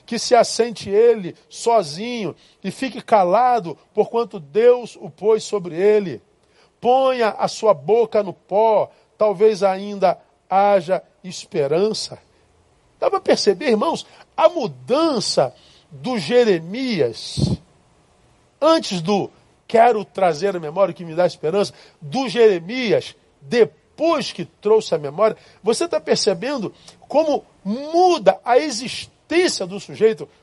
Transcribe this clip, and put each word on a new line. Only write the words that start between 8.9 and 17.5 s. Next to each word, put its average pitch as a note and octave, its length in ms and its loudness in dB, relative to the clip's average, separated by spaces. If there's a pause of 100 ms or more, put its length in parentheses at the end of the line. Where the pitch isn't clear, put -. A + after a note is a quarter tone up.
talvez G#3 460 2
ainda F#3+ 560 0 (320)
haja F#3+ 520 2 (220)
esperança." F3 960 -4 (840)
Dá - 80 0
pra G4 100 -2
perceber, A#3+ 520 0
irmãos, A#3 340 -2 (320)
a D#4+ 140 4
mudança G#3+ 1040 -2 (360)
do F3 280 -8
Jeremias, F#3+ 1400 -2 (1040)